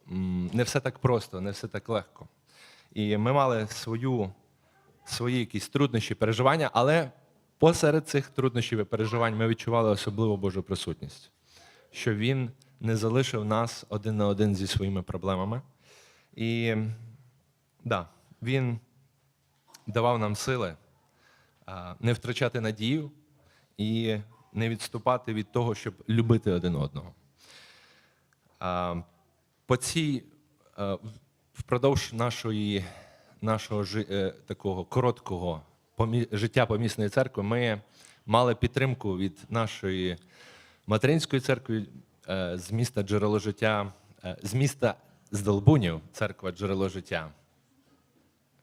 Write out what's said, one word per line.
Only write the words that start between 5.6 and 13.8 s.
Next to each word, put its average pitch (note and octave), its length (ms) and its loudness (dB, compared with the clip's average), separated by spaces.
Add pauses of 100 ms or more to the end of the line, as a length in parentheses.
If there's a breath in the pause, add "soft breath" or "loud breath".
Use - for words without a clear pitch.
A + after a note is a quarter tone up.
труднощі, A#2 460 0
переживання, B2+ 580 2
але C#3+ 380 4 (480)
посеред D#3 500 6
цих C#3 220 0
труднощів A#2+ 480 0
і G#2 60 0
переживань A2 520 0
ми A2+ 120 2
відчували A2+ 420 2
особливу G#2 460 0
Божу F#2+ 260 -2
присутність, - 680 -6 (600 soft breath)
що - 240 -2
Він B2 360 0 (300)
не A2+ 160 0
залишив A2+ 480 0
нас A2+ 440 0